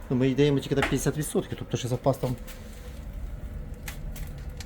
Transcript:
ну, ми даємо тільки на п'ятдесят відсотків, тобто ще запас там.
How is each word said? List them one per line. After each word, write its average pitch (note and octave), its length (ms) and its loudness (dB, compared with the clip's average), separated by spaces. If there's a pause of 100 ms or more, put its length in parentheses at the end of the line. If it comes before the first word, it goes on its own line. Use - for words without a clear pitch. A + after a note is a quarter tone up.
(100)
ну, C3 60 4
ми C3 180 6
даємо C#3+ 240 8
тільки C3+ 160 0
на C3+ 60 6
п'ятдесят C3+ 360 2
відсотків, - 420 0
тобто - 180 0
ще A#2 120 -2
запас B2+ 280 2
там. B2+ 200 -2 (2250)